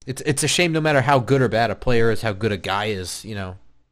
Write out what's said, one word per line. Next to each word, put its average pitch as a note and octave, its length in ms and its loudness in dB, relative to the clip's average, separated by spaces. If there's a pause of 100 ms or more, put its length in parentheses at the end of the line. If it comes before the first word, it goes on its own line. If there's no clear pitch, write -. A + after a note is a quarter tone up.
it's, C3 140 -8
it's C#3+ 220 -2
a D3 40 0
shame F3 240 2
no D#3+ 100 0
matter D3+ 200 2
how C#3 180 4
good C3 220 2
or B2 60 4
bad A2 220 0
a G2 60 -6
player A#2 360 2
is, G#2+ 120 -2
how G#2+ 100 -2
good G#2 180 -2
a G2+ 60 -2
guy F#2+ 280 -2
is, F#2+ 380 -6
you G#2 120 -12
know. F#2+ 220 -10 (340)